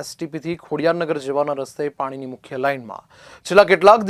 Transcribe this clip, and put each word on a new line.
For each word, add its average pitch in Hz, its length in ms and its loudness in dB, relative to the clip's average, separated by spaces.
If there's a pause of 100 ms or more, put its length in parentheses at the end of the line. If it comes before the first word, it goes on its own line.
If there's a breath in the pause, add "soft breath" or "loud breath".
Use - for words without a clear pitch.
એસ 143 100 -8
ટી - 220 -12
પી 156 140 -10
થી 170 180 -6
ખોડિયારનગર 160 520 -2 (100)
જવાના 143 340 -2
રસ્તે 139 260 -8 (140)
પાણીની 135 320 -8
મુખ્ય 131 320 -14
લાઇનમાં 127 420 -6 (400 loud breath)
છેલ્લા 196 240 6
કેટલાક 196 400 6